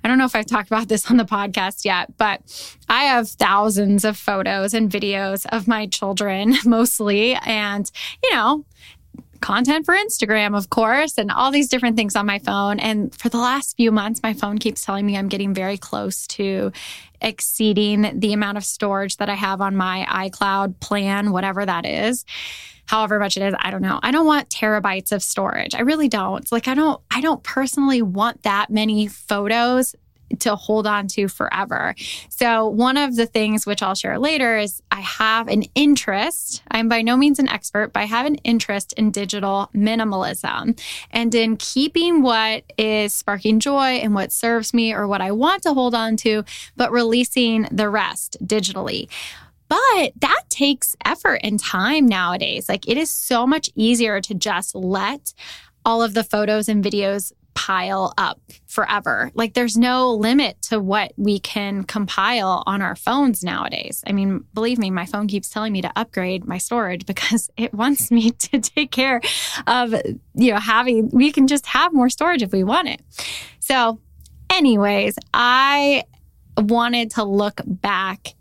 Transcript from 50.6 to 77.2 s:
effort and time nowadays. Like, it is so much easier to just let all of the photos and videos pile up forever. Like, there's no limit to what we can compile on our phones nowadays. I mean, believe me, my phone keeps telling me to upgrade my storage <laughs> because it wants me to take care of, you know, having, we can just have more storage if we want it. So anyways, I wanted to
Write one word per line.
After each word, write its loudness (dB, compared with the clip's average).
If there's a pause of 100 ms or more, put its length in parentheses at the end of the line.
effort 0
and -2
time 2
nowadays. 0
Like, -4
it 2
is -2
so 0
much 0
easier 2
to -8
just -4
let -4 (500)
all 4
of 0
the 2
photos 0
and 2
videos -2 (240)
pile -2
up -2 (280)
forever. -2
Like, -2
there's 0
no 4
limit 2
to -2
what 0
we 0
can -4
compile 0
on -2
our -2
phones 0
nowadays. -6
I -2
mean, 0 (100)
believe 0
me, 0
my -4
phone -4
keeps -4
telling -4
me -2
to -6
upgrade -4
my -4
storage -4
<laughs> -
because -2
it -4
wants 0
me 6
to 0
take -2
care 2 (460)
of, 2 (400)
you 6
know, 2
having, 4
we 6
can 6
just 0
have 2
more 4
storage 0
if -2
we 2
want 2
it. -6 (580)
So 0 (520)
anyways, 4 (160)
I 4 (520)
wanted 0
to -2